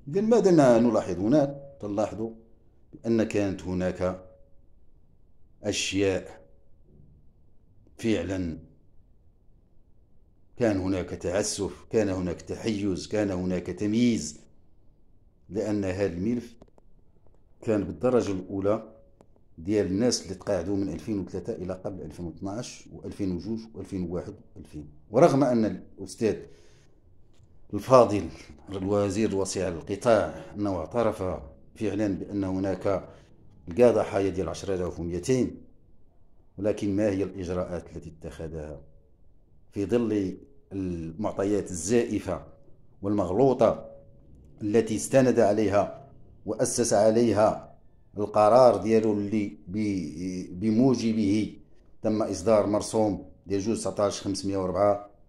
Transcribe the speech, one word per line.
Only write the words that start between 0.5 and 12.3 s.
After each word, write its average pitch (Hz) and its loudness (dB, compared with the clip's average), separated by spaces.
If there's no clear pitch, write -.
ن-، 127 8
نلاحظ 101 2
هنا؟ 135 2
تلاحظوا 104 -4
بأن 117 0
كانت 101 -2
هناك 90 -2
أشياء 95 -2
فعلًا، 92 -2
كان 110 2
هناك 92 -4
تعسف، 92 -4
كان 107 2
هناك 90 -4